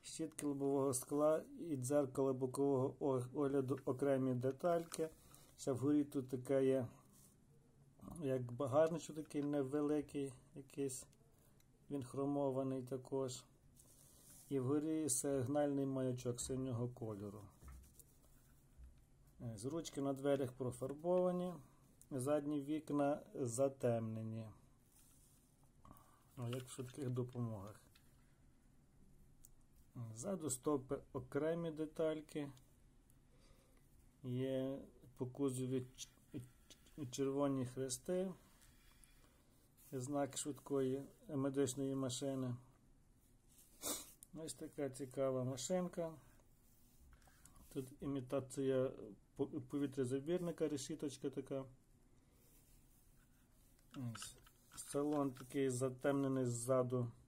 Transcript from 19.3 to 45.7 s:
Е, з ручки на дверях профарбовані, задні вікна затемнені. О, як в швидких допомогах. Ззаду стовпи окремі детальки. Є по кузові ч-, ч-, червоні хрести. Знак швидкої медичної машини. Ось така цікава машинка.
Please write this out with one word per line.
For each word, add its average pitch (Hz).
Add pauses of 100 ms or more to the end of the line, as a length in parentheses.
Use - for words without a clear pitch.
Е, 117
з 101
ручки 147
на 139
дверях 139
профарбовані, 175 (580)
задні 147
вікна 147 (140)
затемнені. 113 (1900)
О, 123
як 123
в 123
швидких 127
допомогах. 120 (2250)
Ззаду 156
стовпи 139 (140)
окремі 160
детальки. 156 (1700)
Є 131 (380)
по 131
кузові 127 (100)
ч-, - (220)
ч-, -
червоні 135
хрести. 135 (1600)
Знак 139
швидкої 135 (240)
медичної 135
машини. 135 (1800)
Ось 156
така 147
цікава 131
машинка. 170 (1600)